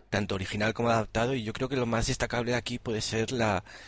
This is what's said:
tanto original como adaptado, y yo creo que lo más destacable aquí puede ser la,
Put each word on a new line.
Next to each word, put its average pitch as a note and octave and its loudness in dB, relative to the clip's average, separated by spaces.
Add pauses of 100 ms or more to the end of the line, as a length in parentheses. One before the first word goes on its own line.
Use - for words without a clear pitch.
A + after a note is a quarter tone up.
tanto G2+ 0
original G#2 0
como A#2 2
adaptado, A2+ 2
y A2+ -2
yo A2 -4
creo B2+ -4
que C#3 -2
lo B2 2
más A#2 2
destacable A#2+ 0
aquí A#2+ -4
puede A2 -2
ser A2 0
la, A2 2 (240)